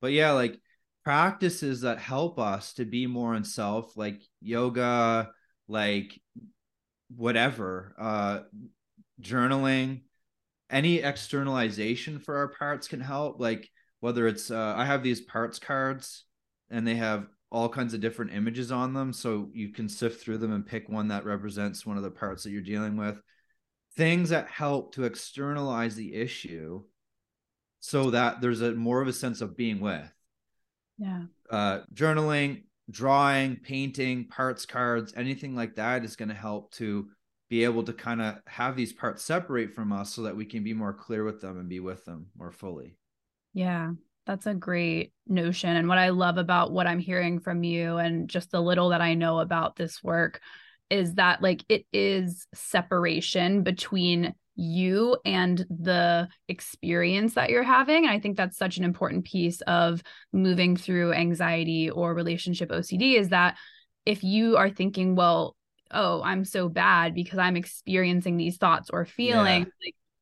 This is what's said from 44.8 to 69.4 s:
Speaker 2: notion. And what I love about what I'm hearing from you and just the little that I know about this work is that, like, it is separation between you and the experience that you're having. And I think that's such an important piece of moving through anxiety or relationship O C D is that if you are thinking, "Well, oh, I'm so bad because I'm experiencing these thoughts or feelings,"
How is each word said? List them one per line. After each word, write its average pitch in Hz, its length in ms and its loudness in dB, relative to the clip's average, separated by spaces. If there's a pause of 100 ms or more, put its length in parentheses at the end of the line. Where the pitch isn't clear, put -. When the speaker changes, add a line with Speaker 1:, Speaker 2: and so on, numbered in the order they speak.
Speaker 2:
notion. 175 500 0
And 170 120 2
what 180 100 4
I 185 120 6
love 180 280 2
about 175 340 2
what 180 140 2
I'm 175 140 0
hearing 175 400 0
from 175 240 -2
you 170 320 0
and 165 320 0
just - 240 -4
the 170 100 2
little 175 280 4
that 170 120 2
I 165 120 4
know 165 260 2
about 165 360 0
this - 280 -6
work 170 360 0 (480)
is 180 260 2
that, 180 280 4
like, 185 260 2
it 208 240 4
is 196 640 0
separation 180 1080 2
between 175 720 0 (200)
you 185 680 2
and 180 460 2
the 175 580 2 (180)
experience 180 880 0
that - 140 2
you're 240 140 4
having. 262 420 6
And 240 80 4
I 208 80 0
think 202 160 -2
that's 185 220 0
such 185 180 -2
an 180 80 0
important 180 400 0
piece 175 380 -2
of 170 400 4 (320)
moving 180 420 4
through 175 380 2
anxiety 165 760 2
or 170 240 0
relationship 170 580 -2
O 165 120 0
C 180 160 -2
D 254 180 6
is 196 140 4
that 180 260 4 (480)
if 208 180 0
you 220 360 4
are 196 100 6
thinking, 190 460 0
"Well, 170 420 4 (340)
oh, 175 320 0
I'm 190 220 0
so 185 240 0
bad 170 460 4
because 175 240 -4
I'm 180 180 4
experiencing 180 800 0
these 170 220 0
thoughts 170 320 2
or 170 160 -2
feelings," 202 640 4